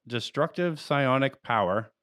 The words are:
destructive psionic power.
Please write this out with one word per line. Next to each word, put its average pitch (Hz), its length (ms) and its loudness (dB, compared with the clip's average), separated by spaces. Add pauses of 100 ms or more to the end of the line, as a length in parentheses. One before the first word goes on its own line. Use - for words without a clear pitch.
destructive 147 720 -4
psionic 135 640 0
power. 107 480 0 (120)